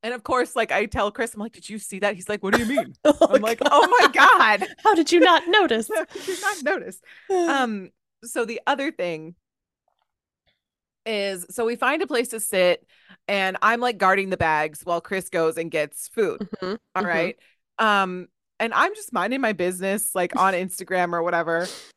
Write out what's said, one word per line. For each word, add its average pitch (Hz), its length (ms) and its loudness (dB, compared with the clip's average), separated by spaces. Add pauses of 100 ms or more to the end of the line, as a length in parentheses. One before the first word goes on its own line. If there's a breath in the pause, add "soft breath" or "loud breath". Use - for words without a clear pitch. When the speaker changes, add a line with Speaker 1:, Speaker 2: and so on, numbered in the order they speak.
Speaker 1:
And 233 100 -6
of 247 100 -12
course, - 320 0
like, 226 160 0
I - 140 2
tell 208 260 -2
Chris, 233 220 -6
I'm 208 60 -14
like, 220 140 -10
"Did - 160 -20
you 214 100 -12
see 196 200 -14
that?" 202 160 0
He's 180 140 -14
like, 208 140 -6
"What 196 100 0
do 240 80 2
you 226 60 -4
mean?" 285 320 -2
Speaker 2:
<laughs> - 60 -20
Oh, 294 160 6
Speaker 1:
I'm - 200 4
like, 226 180 -2
Speaker 2:
God. 285 120 0
Speaker 1:
"Oh 285 160 6 (140)
my 294 100 6
God." 294 640 6
Speaker 2:
<laughs> - 80 -20
How 427 120 6
did 320 160 2
you 349 100 6
not 349 260 6
notice? 320 440 2
Speaker 1:
<laughs> 427 40 -6
How 320 100 -2
did - 220 -12
you 359 140 -6
not 403 220 -4
notice? - 380 -6 (140)
Speaker 2:
<sighs> - 160 -20
Speaker 1:
Um, 269 600 -2 (320)
so 240 220 -6
the 226 220 -10
other 277 240 -2
thing 170 440 -8 (1700)
is, 196 440 -6
so 233 160 -4
we 233 100 -2
find 269 260 0
a 403 60 -2
place 247 220 -2
to 226 100 -10
sit, 180 460 2 (420 soft breath)
and 190 340 -2
I'm, 226 180 2
like, 247 180 -2
guarding 196 320 2
the 185 80 -2
bags 156 460 0
while 170 180 -2
Chris 190 280 -6
goes 160 280 0
and 165 120 -6
gets 151 400 -6
food. 185 300 -2
Speaker 2:
Mm-hmm. 190 360 -8 (200)
Speaker 1:
All 185 80 -2
Speaker 2:
Mm-hmm. - 20 -4
Speaker 1:
right. 175 300 -2 (440)
Um, 196 480 0 (320)
and 226 140 -2
I'm 381 220 2
just 427 160 -16
minding 226 300 -2
my 226 120 0
business, 185 600 -4
like, 180 220 -2
on 190 160 4
Instagram 180 600 -4
or 170 100 -2
whatever. 170 440 0 (280 loud breath)